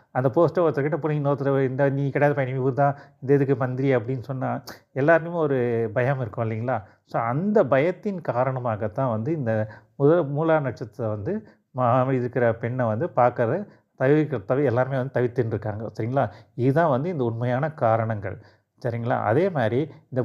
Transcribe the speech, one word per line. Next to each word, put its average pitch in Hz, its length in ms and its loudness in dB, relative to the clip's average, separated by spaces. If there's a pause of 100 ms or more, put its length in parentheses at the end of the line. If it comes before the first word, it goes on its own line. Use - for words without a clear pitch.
(120)
அந்த 131 220 2
போஸ்ட்டை 170 300 4
ஒருத்தர்கிட்ட 151 360 0
போய் 151 180 -2
இன்னொருத்தர் 139 500 0
இந்த 135 220 0
"நீ 139 140 0 (100)
கிடையாதுப்பா, 143 300 2
இனிமே 131 180 -4
இவர் 127 180 0
தான் 139 140 2 (240)
இந்த 127 160 -2
இதுக்கு 139 280 4
மந்திரி" 127 320 -2
அப்படின்னு 120 340 -2
சொன்னா 131 220 -4 (420)
எல்லாருக்குமே 165 540 2
ஒரு 135 120 0 (360)
பயம் 131 300 0
இருக்கும் 117 220 -4
இல்லைங்களா? 113 300 -4 (300)
So - 120 -6 (140)
அந்த 196 320 2
பயத்தின் 175 640 0
காரணமாகத்தான் 123 840 -2
வந்து 113 260 -2
இந்த 113 120 -2 (440)
முதல் 156 280 4 (120)
மூலா 160 220 2 (100)
நட்சத்திரம் 110 480 -6
வந்து 107 180 -6 (420)
மா-, 123 160 2 (280)
இருக்கிற 120 260 0 (160)
பெண்ணை 123 240 -2
வந்து 113 220 -2 (120)
பார்க்கறத 123 420 2 (380)
தவிர்க்க-, 135 480 2
தவி-, 131 240 2
எல்லாருமே 127 280 0
வந்து 131 180 -4
தவிர்த்துன்னு 117 380 0
இருக்காங்க. 104 400 -8
சரிங்களா? 120 300 0 (300)
இதுதான் 139 380 2
வந்து 143 160 -2
இந்த 143 140 -2
உண்மையான 123 500 -2 (100)
காரணங்கள். 110 540 0 (440)
சரிங்களா? 117 420 -2
அதே 123 260 4
மாதிரி 117 280 0 (300)
இந்த 123 160 -2